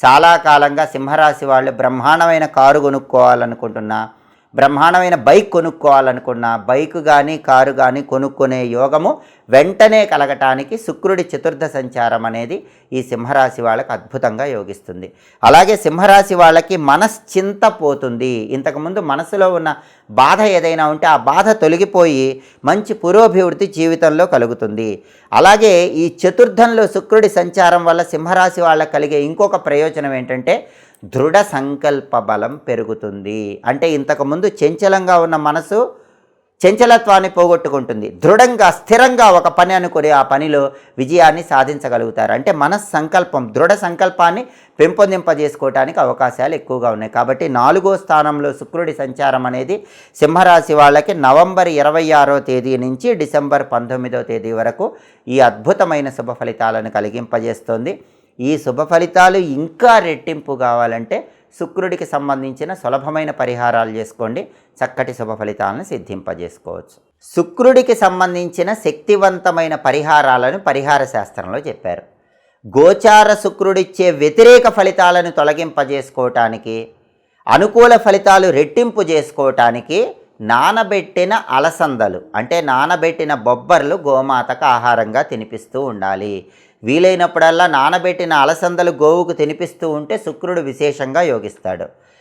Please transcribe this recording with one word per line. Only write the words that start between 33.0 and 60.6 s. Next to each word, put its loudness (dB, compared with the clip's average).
అంటే -2
ఇంతకుముందు -4
చంచలంగా 0
ఉన్న 0
మనసు -4
చంచలత్వాన్ని 4
పోగొట్టుకుంటుంది. -2
దృఢంగా, 4
స్థిరంగా 4
ఒక 4
పని 2
అనుకుని -2
ఆ 4
పనిలో -2
విజయాన్ని 2
సాధించగలుగుతారు. -2
అంటే -2
మనస్సంకల్పం, -2
దృఢ 2
సంకల్పాన్ని -2
పెంపొందింపజేసుకోవటానికి 0
అవకాశాలు -2
ఎక్కువగా -4
ఉన్నాయి. -8
కాబట్టి -2
నాలుగో 2
స్థానంలో -2
శుక్రుడి -8
సంచారం -4
అనేది -8
సింహరాశి 4
వాళ్ళకి 4
నవంబర్ 2
ఇరవై 0
ఆరో 4
తేదీ -2
నుంచి -4
డిసెంబర్ -2
పంతొమ్మిదో -6
తేదీ -8
వరకు -6
ఈ 0
అద్భుతమైన 0
శుభ -10
ఫలితాలను -6
కలిగింపజేస్తోంది. -6
ఈ -2
శుభ -6
ఫలితాలు 2
ఇంకా 0
రెట్టింపు -6
కావాలంటే -4